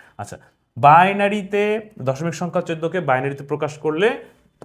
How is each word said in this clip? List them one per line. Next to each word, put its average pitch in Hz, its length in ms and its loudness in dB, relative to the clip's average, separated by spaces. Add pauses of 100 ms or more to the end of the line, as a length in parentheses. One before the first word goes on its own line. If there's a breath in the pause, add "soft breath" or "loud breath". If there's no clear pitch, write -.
(180 loud breath)
আচ্ছা, - 180 -12 (420 soft breath)
বাইনারিতে 202 1120 4 (120)
দশমিক 135 320 -4
সংখ্যা 175 280 -4
চোদ্দকে 170 380 -6
বাইনারিতে 139 440 -2
প্রকাশ 147 340 -6
করলে 185 460 -2 (400)